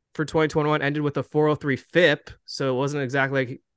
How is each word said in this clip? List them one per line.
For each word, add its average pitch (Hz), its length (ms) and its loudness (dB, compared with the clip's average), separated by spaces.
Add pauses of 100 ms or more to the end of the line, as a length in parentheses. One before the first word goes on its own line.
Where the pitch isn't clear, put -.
(120)
for 156 140 -4
twenty 156 220 0
twenty-one 151 340 0
ended 147 200 -2
with 143 140 -2
a - 60 -4
four 151 260 0
oh 151 60 2
three 139 220 -2
fip, 156 540 2 (140)
so 135 300 -4
it - 20 -2
wasn't 143 260 -2
exactly 135 440 0
like, 127 140 -12 (160)